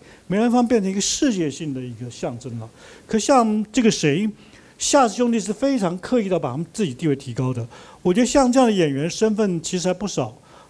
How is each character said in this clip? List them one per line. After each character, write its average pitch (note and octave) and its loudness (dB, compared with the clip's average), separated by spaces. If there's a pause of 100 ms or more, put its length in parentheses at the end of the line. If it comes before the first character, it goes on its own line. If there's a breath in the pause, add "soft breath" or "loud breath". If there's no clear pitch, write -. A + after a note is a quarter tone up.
(260 loud breath)
梅 F#3 -2
兰 A#3 2
芳 A#3+ 4
变 A3+ 2
成 F#3+ -2
一 - -4
个 G3+ -2
世 C4+ 0
界 E3 0
性 D3+ -8
的 C3 -6
一 B2 -10
个 A#2+ -12
象 B2+ -8
征 A#2 -10
了。 A2 -12 (380 loud breath)
可 A3 0
像 A3 2
这 C4 2
个 A3 6
谁， E3+ 0 (480 loud breath)
夏 C4+ 2
氏 - -6
兄 A#3+ 0
弟 A3+ 0
是 F#3+ -8
非 C4+ 0
常 F3+ -2
刻 B3 0
意 G3 -2
的 F3+ 0
把 D3+ -4
他 B2 -6
们 E3 -6
自 G#3+ -2
己 C#3 -4
地 D#3 -4
位 C#3 2
提 B2+ -12
高 B2+ -2
的。 A#2+ -6 (360 loud breath)
我 F3+ 2
觉 A3 2
得 B3 4
像 C4 4
这 B3 4
样 A#3+ 6
的 A3 2
演 F3 2
员 C#3 -2
身 G#3+ 0
份 G3 0
其 - -6
实 E3+ -2
还 F3+ 0
不 F#3+ -8
少， A#2 -4 (340 loud breath)